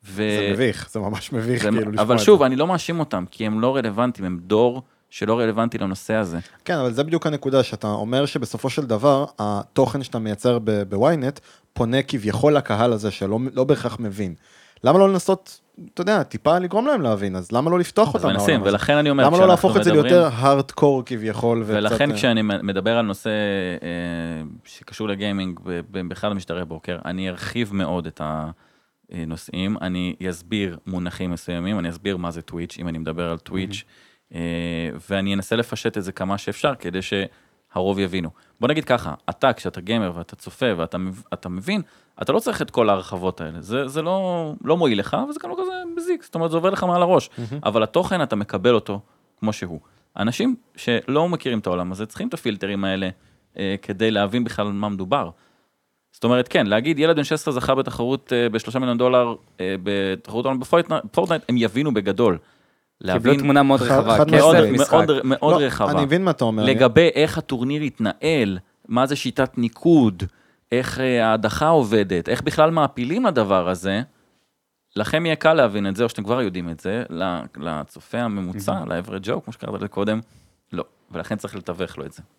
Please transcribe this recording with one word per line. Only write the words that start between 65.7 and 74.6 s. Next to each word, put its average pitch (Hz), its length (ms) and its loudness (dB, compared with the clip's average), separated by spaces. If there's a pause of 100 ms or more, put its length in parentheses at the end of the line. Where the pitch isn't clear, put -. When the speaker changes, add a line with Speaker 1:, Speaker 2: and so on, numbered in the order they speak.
Speaker 2:
אני 147 140 2
מבין 165 180 2
מה 185 80 2
אתה 135 140 0
אומר. 110 180 0
Speaker 1:
לגבי 131 520 6
איך 151 220 2
הטורניר 139 440 -4
התנהל, 117 800 0 (280)
מה 120 180 2
זה 139 100 -2
שיטת 131 420 -2
ניקוד, 117 640 4 (480)
איך, 123 280 -2
אה, 123 280 2
ההדחה 110 400 2
עובדת, 104 600 2
איך 123 120 0
בכלל 156 300 4
מעפילים 160 540 0
לדבר 98 440 2
הזה, 95 320 -2 (920)